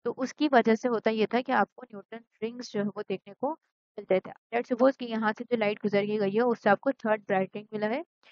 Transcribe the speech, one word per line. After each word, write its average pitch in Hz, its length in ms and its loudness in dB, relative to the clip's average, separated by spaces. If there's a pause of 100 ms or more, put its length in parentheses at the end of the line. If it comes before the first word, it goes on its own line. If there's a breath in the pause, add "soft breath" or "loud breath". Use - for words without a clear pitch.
तो 240 140 -4
उसकी 262 300 -2
वजह 226 260 6
से 240 140 -2
होता 220 220 0
ये 220 220 0
था 247 80 2
कि 262 120 -4
आपको 220 320 0
न्यूटन 220 380 -18 (200)
रिंग्स 240 300 -10
जो 214 60 -2
है 202 80 0
वो 202 160 -8
देखने 196 320 -8
को 277 160 -4
मिलते - 680 -4
थे। 190 120 -12 (220)
Let's 240 180 -2
suppose 254 260 2
कि 254 80 -10
यहाँ 220 280 -2
से 240 100 -12
जो 240 140 -2
लाइट 208 240 0
गुजर 202 240 0
के 208 120 -2
गई 196 140 0
है 214 120 2
उससे 233 260 0
आपको 208 240 2
third 214 340 -2
bright 190 280 0
ring 208 180 -14
मिला 208 140 -2
है 262 160 -4 (280 soft breath)